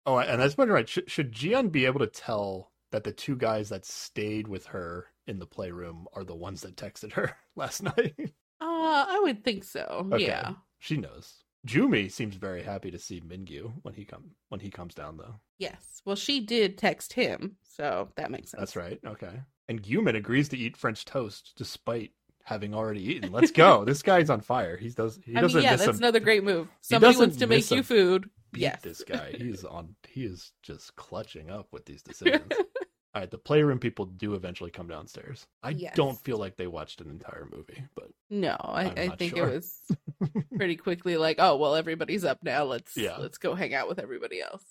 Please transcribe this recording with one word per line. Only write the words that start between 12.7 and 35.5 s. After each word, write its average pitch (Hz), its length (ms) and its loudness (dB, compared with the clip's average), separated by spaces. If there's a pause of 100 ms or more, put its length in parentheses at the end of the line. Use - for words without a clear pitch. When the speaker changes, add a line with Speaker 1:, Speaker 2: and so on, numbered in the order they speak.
Speaker 1:
to 87 60 -10
see 90 220 -12
Mingyu 87 520 -12 (100)
when 104 120 -14
he 104 100 -14
come, - 260 -20 (200)
when 98 100 -10
he 98 100 -10
comes 87 240 -14
down, 78 220 -14
though. 110 180 -16 (240)
Speaker 2:
Yes. - 460 -12
Well, 196 100 -4
she 277 260 -2
did 208 380 0
text - 360 -2
him, 196 480 -2
so 110 540 -6
that - 140 -6
makes - 220 -12
sense. - 80 -12
Speaker 1:
That's - 160 -8
right. 87 280 -8
Okay. 104 360 -12 (280)
And 113 140 -6
Yumin 131 320 2
agrees 117 360 2
to 135 80 -6
eat 117 180 -4
French 113 300 -2
toast - 500 -6
despite - 560 -6 (320)
having 104 280 -6
already 107 300 -2
eaten. 104 300 -4
Let's 117 180 6
go. 160 340 10
Speaker 2:
<laughs> - 20 -4
Speaker 1:
This 143 160 2
guy's 175 280 6
on 110 120 2
fire. 101 340 -2
He 110 140 -10
does, 113 340 -4
he 117 80 -12
Speaker 2:
I - 40 -2
mean, - 60 4
Speaker 1:
doesn't 165 200 6
Speaker 2:
yeah, 254 100 8
Speaker 1:
miss 202 140 4
Speaker 2:
that's 220 120 4
Speaker 1:
a - 20 -6
Speaker 2:
another 226 200 6
great 214 240 4
move. 175 240 0
Speaker 1:
he - 40 -20 (100)
Speaker 2:
Somebody 247 320 10
Speaker 1:
doesn't 254 60 6
Speaker 2:
wants 180 180 6
to 247 100 2
make 226 100 8
Speaker 1:
miss - 140 0
a 247 40 4
Speaker 2:
you 262 60 4
food. 190 480 6 (220)
Speaker 1:
beat, - 80 -6
Speaker 2:
Yes. - 220 -2
Speaker 1:
this 82 200 -12
guy. - 340 -8
He's 110 280 -8
on, 85 320 -14 (100)
he 131 180 -10
is 90 280 -12 (100)
just - 320 -18
clutching 85 560 -12
up 101 220 -12
with - 140 -14
these 69 160 -18
Speaker 2:
<laughs> - 20 -20
Speaker 1:
decisions. - 480 0 (600)
All 101 80 -6
right, 92 80 -10
the - 80 -12
playroom 147 400 4
people 117 260 -4
do 92 300 -6
eventually 87 360 -8
come 85 180 -14
downstairs. - 580 -14 (160)